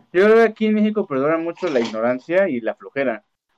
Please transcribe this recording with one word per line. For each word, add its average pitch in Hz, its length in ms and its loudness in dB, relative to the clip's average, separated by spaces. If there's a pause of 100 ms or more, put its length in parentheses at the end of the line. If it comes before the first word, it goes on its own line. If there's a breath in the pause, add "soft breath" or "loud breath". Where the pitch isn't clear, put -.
(140)
Yo 185 100 4
creo 214 120 6
que 226 60 6
aquí 220 240 0
en 214 80 2
México 214 320 0
perdura 143 300 0
mucho 170 320 -6
la 139 120 0
ignorancia 123 680 -2
y 123 140 -4
la 107 120 -4
flojera. 113 480 -6 (360)